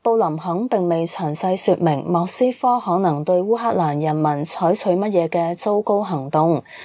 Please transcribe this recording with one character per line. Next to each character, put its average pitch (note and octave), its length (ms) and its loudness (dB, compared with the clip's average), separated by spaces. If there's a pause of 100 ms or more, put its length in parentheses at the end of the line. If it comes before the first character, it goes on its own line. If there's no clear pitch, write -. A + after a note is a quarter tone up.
布 A3+ 140 2
林 E3 220 0
肯 F3+ 320 -4
並 F#3 180 0
未 E3 180 0
詳 D#3+ 280 -4
細 F#3 240 -2
說 - 200 2
明 D#3 280 0
莫 F3 200 0
斯 B3+ 280 0
科 B3 260 0
可 F#3+ 200 0
能 D3+ 240 0
對 F3+ 180 2
烏 A3 160 0
克 A3+ 200 -2
蘭 D3+ 240 0
人 D#3 140 0
民 D#3 100 0 (200)
採 F3 280 0
取 G#3+ 180 -2
乜 G3 180 0
嘢 F3 180 2
嘅 E3+ 280 -2
糟 G#3 260 0
糕 G3+ 200 0
行 D3+ 280 -4
動， D#3 340 2 (220)